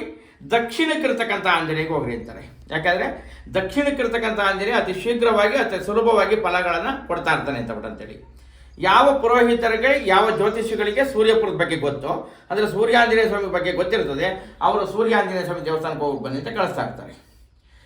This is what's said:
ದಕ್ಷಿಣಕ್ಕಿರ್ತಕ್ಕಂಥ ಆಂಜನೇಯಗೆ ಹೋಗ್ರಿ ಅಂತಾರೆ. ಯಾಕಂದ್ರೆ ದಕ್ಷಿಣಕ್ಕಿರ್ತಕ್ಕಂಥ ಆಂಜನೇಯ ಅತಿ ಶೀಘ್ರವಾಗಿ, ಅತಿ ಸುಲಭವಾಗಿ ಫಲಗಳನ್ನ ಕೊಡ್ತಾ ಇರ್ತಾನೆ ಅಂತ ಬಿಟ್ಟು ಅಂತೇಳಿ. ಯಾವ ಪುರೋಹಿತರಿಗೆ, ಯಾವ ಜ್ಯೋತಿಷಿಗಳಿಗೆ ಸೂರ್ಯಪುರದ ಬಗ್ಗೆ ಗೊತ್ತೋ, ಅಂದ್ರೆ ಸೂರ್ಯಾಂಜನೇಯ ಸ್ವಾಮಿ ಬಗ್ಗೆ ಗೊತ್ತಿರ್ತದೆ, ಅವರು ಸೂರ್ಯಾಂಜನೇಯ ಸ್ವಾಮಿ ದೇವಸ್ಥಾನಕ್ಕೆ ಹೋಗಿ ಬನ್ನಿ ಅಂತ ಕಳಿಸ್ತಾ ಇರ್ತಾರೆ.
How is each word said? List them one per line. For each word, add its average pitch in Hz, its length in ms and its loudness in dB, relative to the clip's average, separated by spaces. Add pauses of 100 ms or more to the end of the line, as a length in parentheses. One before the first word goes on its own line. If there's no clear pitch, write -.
(520)
ದಕ್ಷಿಣಕ್ಕಿರ್ತಕ್ಕಂಥ 233 960 0
ಆಂಜನೇಯಗೆ 160 420 0
ಹೋಗ್ರಿ 123 260 -4
ಅಂತಾರೆ. - 420 -14 (140)
ಯಾಕಂದ್ರೆ 175 680 -4 (120)
ದಕ್ಷಿಣಕ್ಕಿರ್ತಕ್ಕಂಥ 226 840 0
ಆಂಜನೇಯ 196 340 0
ಅತಿ 190 200 0
ಶೀಘ್ರವಾಗಿ, 226 640 2
ಅತಿ 190 280 -2
ಸುಲಭವಾಗಿ 214 500 2
ಫಲಗಳನ್ನ 175 520 0 (200)
ಕೊಡ್ತಾ 160 240 -2
ಇರ್ತಾನೆ 135 280 -2
ಅಂತ 113 120 -8
ಬಿಟ್ಟು 110 180 -10
ಅಂತೇಳಿ. - 520 -18 (360)
ಯಾವ 226 420 6
ಪುರೋಹಿತರಿಗೆ, 233 880 2
ಯಾವ 190 220 6
ಜ್ಯೋತಿಷಿಗಳಿಗೆ 214 760 0
ಸೂರ್ಯಪುರದ 220 480 2
ಬಗ್ಗೆ 165 220 -2
ಗೊತ್ತೋ, 143 580 -4 (160)
ಅಂದ್ರೆ 208 220 0
ಸೂರ್ಯಾಂಜನೇಯ 226 560 4
ಸ್ವಾಮಿ 202 180 -2
ಬಗ್ಗೆ 180 260 -2
ಗೊತ್ತಿರ್ತದೆ, 170 920 -2
ಅವರು 196 260 2
ಸೂರ್ಯಾಂಜನೇಯ 196 560 0
ಸ್ವಾಮಿ 160 220 -8
ದೇವಸ್ಥಾನಕ್ಕೆ 156 380 -4
ಹೋಗಿ 135 200 -4
ಬನ್ನಿ 131 160 -6
ಅಂತ 220 180 -8
ಕಳಿಸ್ತಾ 156 260 -2
ಇರ್ತಾರೆ. - 300 -12 (720)